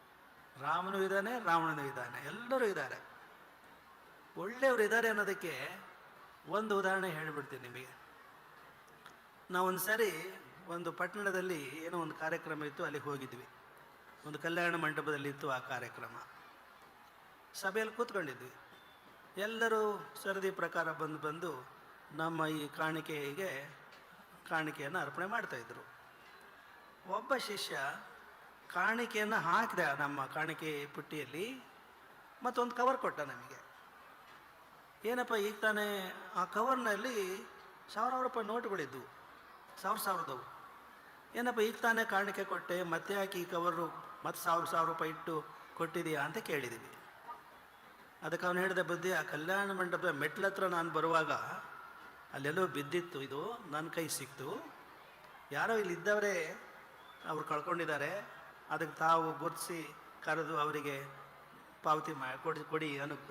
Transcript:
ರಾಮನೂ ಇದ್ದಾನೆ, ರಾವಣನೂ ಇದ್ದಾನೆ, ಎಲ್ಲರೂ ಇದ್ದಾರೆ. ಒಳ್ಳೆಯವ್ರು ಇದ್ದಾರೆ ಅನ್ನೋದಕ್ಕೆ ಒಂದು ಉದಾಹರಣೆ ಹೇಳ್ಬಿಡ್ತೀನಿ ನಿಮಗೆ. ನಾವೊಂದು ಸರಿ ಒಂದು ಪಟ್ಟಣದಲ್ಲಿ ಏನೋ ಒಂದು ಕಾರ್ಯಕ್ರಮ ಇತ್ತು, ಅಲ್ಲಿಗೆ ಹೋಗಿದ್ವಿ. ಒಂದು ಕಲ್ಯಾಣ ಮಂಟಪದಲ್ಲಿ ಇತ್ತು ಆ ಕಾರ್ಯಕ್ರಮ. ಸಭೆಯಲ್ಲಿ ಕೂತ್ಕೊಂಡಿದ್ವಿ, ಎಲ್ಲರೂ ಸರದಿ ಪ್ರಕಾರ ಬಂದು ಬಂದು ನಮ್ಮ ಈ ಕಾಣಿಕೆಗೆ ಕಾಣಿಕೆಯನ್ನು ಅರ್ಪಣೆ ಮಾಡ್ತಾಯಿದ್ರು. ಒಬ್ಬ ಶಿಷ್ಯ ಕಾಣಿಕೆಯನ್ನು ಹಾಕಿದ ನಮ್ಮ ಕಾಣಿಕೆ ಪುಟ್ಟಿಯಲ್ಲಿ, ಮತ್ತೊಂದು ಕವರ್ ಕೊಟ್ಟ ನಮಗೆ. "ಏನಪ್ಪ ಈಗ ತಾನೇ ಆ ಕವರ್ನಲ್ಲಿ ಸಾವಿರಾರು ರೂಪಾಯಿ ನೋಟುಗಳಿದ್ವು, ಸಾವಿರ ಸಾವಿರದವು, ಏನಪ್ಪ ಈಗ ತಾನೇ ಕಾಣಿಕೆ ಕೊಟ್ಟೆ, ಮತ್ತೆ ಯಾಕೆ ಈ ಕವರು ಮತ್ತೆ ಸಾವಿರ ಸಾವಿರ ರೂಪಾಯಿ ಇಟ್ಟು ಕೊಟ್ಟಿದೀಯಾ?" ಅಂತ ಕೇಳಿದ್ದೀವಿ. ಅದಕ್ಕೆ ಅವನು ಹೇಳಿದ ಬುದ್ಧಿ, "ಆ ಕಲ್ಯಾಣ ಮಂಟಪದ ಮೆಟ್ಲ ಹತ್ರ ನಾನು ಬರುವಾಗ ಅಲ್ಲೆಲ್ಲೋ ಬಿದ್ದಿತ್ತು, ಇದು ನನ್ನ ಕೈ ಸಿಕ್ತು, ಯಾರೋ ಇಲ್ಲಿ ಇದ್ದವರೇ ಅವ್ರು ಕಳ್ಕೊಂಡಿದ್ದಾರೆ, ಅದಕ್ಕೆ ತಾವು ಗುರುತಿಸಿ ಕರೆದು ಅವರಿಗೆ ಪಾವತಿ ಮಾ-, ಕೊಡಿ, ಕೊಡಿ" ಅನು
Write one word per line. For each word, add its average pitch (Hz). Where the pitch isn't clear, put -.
ರಾಮನೂ 190
ಇದ್ದಾನೆ, 196
ರಾವಣನೂ 160
ಇದ್ದಾನೆ, 127
ಎಲ್ಲರೂ 240
ಇದ್ದಾರೆ. 151
ಒಳ್ಳೆಯವ್ರು 240
ಇದ್ದಾರೆ 226
ಅನ್ನೋದಕ್ಕೆ 190
ಒಂದು 202
ಉದಾಹರಣೆ 190
ಹೇಳ್ಬಿಡ್ತೀನಿ 147
ನಿಮಗೆ. 127
ನಾವೊಂದು 185
ಸರಿ 190
ಒಂದು 170
ಪಟ್ಟಣದಲ್ಲಿ 185
ಏನೋ 160
ಒಂದು 160
ಕಾರ್ಯಕ್ರಮ 160
ಇತ್ತು, 147
ಅಲ್ಲಿಗೆ 147
ಹೋಗಿದ್ವಿ. 135
ಒಂದು 151
ಕಲ್ಯಾಣ 170
ಮಂಟಪದಲ್ಲಿ 151
ಇತ್ತು 143
ಆ 131
ಕಾರ್ಯಕ್ರಮ. 120
ಸಭೆಯಲ್ಲಿ 220
ಕೂತ್ಕೊಂಡಿದ್ವಿ, 156
ಎಲ್ಲರೂ 214
ಸರದಿ 190
ಪ್ರಕಾರ 170
ಬಂದು 156
ಬಂದು 151
ನಮ್ಮ 160
ಈ 156
ಕಾಣಿಕೆಗೆ 151
ಕಾಣಿಕೆಯನ್ನು 156
ಅರ್ಪಣೆ 151
ಮಾಡ್ತಾಯಿದ್ರು. 123
ಒಬ್ಬ 247
ಶಿಷ್ಯ 202
ಕಾಣಿಕೆಯನ್ನು 220
ಹಾಕಿದ 180
ನಮ್ಮ 143
ಕಾಣಿಕೆ 156
ಪುಟ್ಟಿಯಲ್ಲಿ, 156
ಮತ್ತೊಂದು 240
ಕವರ್ 254
ಕೊಟ್ಟ 185
ನಮಗೆ. -
"ಏನಪ್ಪ 240
ಈಗ 208
ತಾನೇ 208
ಆ 180
ಕವರ್ನಲ್ಲಿ 220
ಸಾವಿರಾರು 254
ರೂಪಾಯಿ 233
ನೋಟುಗಳಿದ್ವು, 190
ಸಾವಿರ 185
ಸಾವಿರದವು, 143
ಏನಪ್ಪ 240
ಈಗ 214
ತಾನೇ 226
ಕಾಣಿಕೆ 196
ಕೊಟ್ಟೆ, 180
ಮತ್ತೆ 165
ಯಾಕೆ 196
ಈ 170
ಕವರು 170
ಮತ್ತೆ 165
ಸಾವಿರ 165
ಸಾವಿರ 165
ರೂಪಾಯಿ 160
ಇಟ್ಟು 156
ಕೊಟ್ಟಿದೀಯಾ?" 160
ಅಂತ 151
ಕೇಳಿದ್ದೀವಿ. 127
ಅದಕ್ಕೆ 170
ಅವನು 180
ಹೇಳಿದ 185
ಬುದ್ಧಿ, 170
"ಆ 165
ಕಲ್ಯಾಣ 190
ಮಂಟಪದ 175
ಮೆಟ್ಲ 151
ಹತ್ರ 190
ನಾನು 170
ಬರುವಾಗ 160
ಅಲ್ಲೆಲ್ಲೋ 151
ಬಿದ್ದಿತ್ತು, 147
ಇದು 156
ನನ್ನ 156
ಕೈ 165
ಸಿಕ್ತು, 160
ಯಾರೋ 170
ಇಲ್ಲಿ 202
ಇದ್ದವರೇ 190
ಅವ್ರು 160
ಕಳ್ಕೊಂಡಿದ್ದಾರೆ, 156
ಅದಕ್ಕೆ 156
ತಾವು 160
ಗುರುತಿಸಿ 160
ಕರೆದು 156
ಅವರಿಗೆ 147
ಪಾವತಿ 156
ಮಾ-, 135
ಕೊಡಿ, 151
ಕೊಡಿ" 151
ಅನು 143